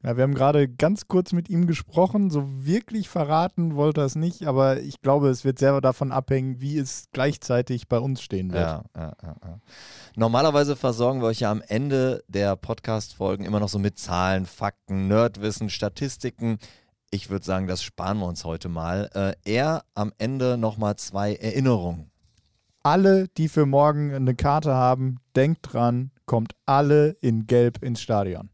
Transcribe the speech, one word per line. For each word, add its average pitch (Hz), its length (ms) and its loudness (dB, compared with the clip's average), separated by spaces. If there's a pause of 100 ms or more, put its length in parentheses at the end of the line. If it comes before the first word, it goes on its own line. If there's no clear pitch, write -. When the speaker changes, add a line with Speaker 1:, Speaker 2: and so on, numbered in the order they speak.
Speaker 1:
Ja, 117 140 -2
wir 127 60 4
haben 139 120 2
gerade 143 320 4
ganz 175 400 -2
kurz 180 240 0
mit 175 180 -2
ihm 175 160 2
gesprochen, 185 640 0
so 147 140 0 (220)
wirklich 208 420 -2
verraten 160 680 0
wollte 147 240 2
er 143 40 2
es 127 100 -4
nicht, 165 300 -4
aber 135 360 2
ich 139 200 -12
glaube, 139 280 4
es 131 160 -2
wird 131 140 0
sehr 139 200 4
davon 131 320 0
abhängen, 131 480 -2
wie 143 180 -4
es - 360 -6
gleichzeitig 127 760 -2
bei 123 120 0
uns 135 220 -4
stehen 92 300 -4
wird. 85 120 0
Speaker 2:
Ja, 80 200 -4 (140)
ja, 80 160 -10 (100)
ja, 82 200 -14
ja. 90 160 -16 (580)
Normalerweise 143 580 4
versorgen 123 460 0
wir 113 60 2
euch 113 120 0
ja 107 120 0
am 107 140 -4
Ende 131 640 0
der 98 300 0
Podcast-Folgen 98 880 -4
immer 104 160 0
noch 101 80 -2
so 104 100 -4
mit 98 180 -2
Zahlen, 92 480 0
Fakten, 95 600 -6
Nerdwissen, 104 640 0
Statistiken. 117 880 -6 (520)
Ich - 200 -6
würd 98 160 -4
sagen, 95 220 -2
das 90 140 -4
sparen 95 380 -6
wir 92 80 -4
uns 85 160 -8
heute 82 240 -8
mal. 85 460 -6
Äh, 95 200 -2 (160)
er 143 340 -2 (120)
am 107 220 -4
Ende 127 400 -2
noch 110 200 -2
mal 104 200 -2
zwei 101 380 -4
Erinnerungen. 101 760 -2 (760)
Speaker 1:
Alle, 190 440 4
die 160 180 0
für 151 180 2
morgen 147 480 2
eine 127 220 0
Karte 147 380 2
haben, 127 460 2 (180)
denkt 147 340 2
dran, 120 400 0 (140)
kommt 117 260 0 (140)
alle 147 460 4 (100)
in 110 260 0
Gelb 120 340 4
ins 123 200 -6
Stadion. 98 520 -2